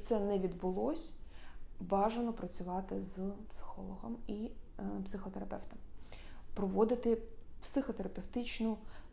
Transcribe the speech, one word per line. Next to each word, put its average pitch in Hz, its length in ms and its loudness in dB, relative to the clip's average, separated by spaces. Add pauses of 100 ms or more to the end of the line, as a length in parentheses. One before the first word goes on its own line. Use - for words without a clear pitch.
це 220 180 4
не 202 180 4
відбулось, 190 760 2 (680)
бажано 220 520 4
працювати 185 720 -2
з 190 300 -2 (180)
психологом 190 640 -4 (100)
і, 214 240 -2 (280)
е, 196 40 -4 (220)
психотерапевтом. 190 760 -4 (760)
Проводити 220 640 6 (440)
психотерапевтичну, 220 1160 0 (340)